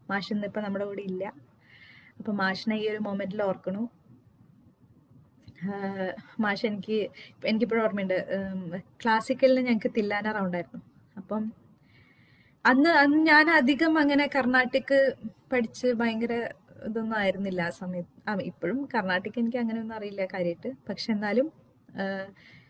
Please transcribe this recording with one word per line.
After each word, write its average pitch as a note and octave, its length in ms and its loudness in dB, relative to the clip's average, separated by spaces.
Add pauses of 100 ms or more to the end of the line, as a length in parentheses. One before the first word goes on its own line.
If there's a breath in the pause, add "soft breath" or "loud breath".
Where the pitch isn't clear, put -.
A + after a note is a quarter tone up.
മാഷ് G3 240 -4
ഇന്നിപ്പോൾ G#3 280 -6
നമ്മുടെ G3+ 240 -4
കൂടെ G3+ 160 -10
ഇല്ല. F#3+ 320 -8 (840 loud breath)
അപ്പം G3+ 200 -6
മാഷിനെ F#3+ 380 -2
ഈ G#3+ 140 -2
ഒരു G#3+ 80 -6
മൊമെന്റിൽ G3+ 460 -4
ഓർക്കണു. G3 460 -4 (1700)
ആ, F#3 40 -6 (720 loud breath)
മാഷ് G3+ 260 0
എനിക്ക്, G#3 440 -2 (360 loud breath)
എനിക്കിപ്പോഴും A3 380 0
ഓർമ്മയുണ്ട്, G3+ 300 -2
ഉം, F#3+ 640 -4 (240)
ക്ലാസിക്കലിന് B3+ 640 4
ഞങ്ങൾക്ക് A#3 300 0
തില്ലാന G#3 340 -2
റൗണ്ടായിരുന്നു. F3+ 500 -4 (360)
അപ്പം G#3+ 360 -6 (1120 soft breath)
അന്ന്, C4 240 6
അന്ന് C#4+ 280 6
ഞാൻ D#4 320 8
അധികം D#4+ 500 4
അങ്ങനെ C#4+ 360 4
കർണാട്ടിക് C4 800 4 (380)
പഠിച്ച് B3 360 -2
ഭയങ്കര A#3 640 -2 (360)
ഇതൊന്നും A3 320 -4
ആയിരുന്നില്ല F#3+ 440 0
ആ E3+ 80 0
സമയത്ത്. F3+ 600 -8
ആ, G#3+ 120 0
ഇപ്പോഴും A3+ 540 -4
കർണാട്ടിക് F#3+ 440 -2
എനിക്ക് A#3 180 -2
അങ്ങനെയൊന്നും A3+ 380 -4
അറിയില്ല G3+ 300 -6
കാര്യമായിട്ട്. F#3 480 -4 (160)
പക്ഷെ G3+ 220 -6
എന്നാലും, G#3+ 400 0 (380)
ആ, G3 420 -6 (380 soft breath)